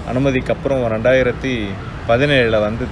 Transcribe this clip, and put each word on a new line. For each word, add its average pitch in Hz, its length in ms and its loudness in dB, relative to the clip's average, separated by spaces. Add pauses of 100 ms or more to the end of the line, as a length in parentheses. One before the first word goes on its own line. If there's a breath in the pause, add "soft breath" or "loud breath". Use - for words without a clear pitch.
அனுமதிக்கு 127 460 0
அப்புறம் 131 380 -2
ரெண்டாயிரத்தி 123 720 0 (420)
பதினேழுல 120 540 4
வந்து 110 300 -2